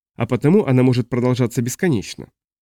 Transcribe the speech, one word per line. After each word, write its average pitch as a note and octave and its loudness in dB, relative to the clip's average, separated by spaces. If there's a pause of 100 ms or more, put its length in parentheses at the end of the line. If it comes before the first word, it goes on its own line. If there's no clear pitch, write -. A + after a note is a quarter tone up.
(160)
а A#2+ -4
потому D3+ 2
она C3 4
может B2+ 2
продолжаться B2 -2
бесконечно. A#2+ -4 (320)